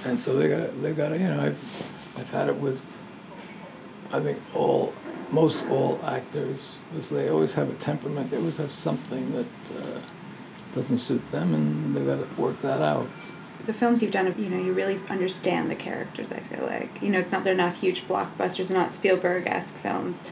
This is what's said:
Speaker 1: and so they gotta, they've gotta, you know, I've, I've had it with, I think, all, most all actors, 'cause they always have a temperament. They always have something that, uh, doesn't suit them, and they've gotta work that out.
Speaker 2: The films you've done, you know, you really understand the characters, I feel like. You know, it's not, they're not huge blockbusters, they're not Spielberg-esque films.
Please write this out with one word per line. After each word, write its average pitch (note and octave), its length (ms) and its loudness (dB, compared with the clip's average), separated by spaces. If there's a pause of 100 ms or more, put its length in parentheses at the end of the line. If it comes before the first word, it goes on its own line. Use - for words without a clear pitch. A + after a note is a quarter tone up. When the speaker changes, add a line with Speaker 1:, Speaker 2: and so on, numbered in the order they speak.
Speaker 1:
and B3 140 2
so - 180 4
they D3+ 100 6
gotta, - 200 2 (140)
they've D#3+ 140 0
gotta, D3+ 220 2
you F#3 100 4
know, D3 140 2
I've, - 760 -4
I've - 140 -8
had C#3 160 0
it C#3 80 2
with, C3+ 300 -2 (1300)
I C#3 80 0
think, D3 180 -2 (160)
all, - 380 4 (380)
most D#3+ 360 4
all C3+ 380 2
actors, C#3 720 -4 (140)
'cause D3+ 180 -4
they C#3 200 0
always D#3 260 4
have C#3+ 140 2
a B2+ 40 -4
temperament. D3 580 -2
They C#3 60 -2
always E3 200 0
have D3 160 -2
something C3 600 -2
that, B2 140 -2 (300)
uh, - 220 -6 (720)
doesn't B2 240 2
suit - 340 4
them, E2 220 2
and D2+ 420 2
they've C#2 100 0
gotta C#2 220 0 (100)
work D#2 240 0
that C3+ 200 2
out. - 260 2 (580)
Speaker 2:
The A3 80 -2
films A#3 300 6
you've G3+ 80 2
done, F#3+ 260 4
you G#3 120 -2
know, F#3 100 0
you F#3 140 2
really F#3+ 260 2 (100)
understand F#3 640 2
the - 40 -2
characters, - 560 -6
I - 100 -6
feel - 240 -4
like. - 360 -4
You G3+ 80 2
know, G3 80 4
it's F3+ 140 2
not, F#3+ 140 0
they're F#3+ 100 6
not F3 200 4
huge F3+ 320 0
blockbusters, F#3 600 0
they're F#3+ 100 4
not - 160 4
Spielberg-esque F3+ 840 2
films. F#2 540 -2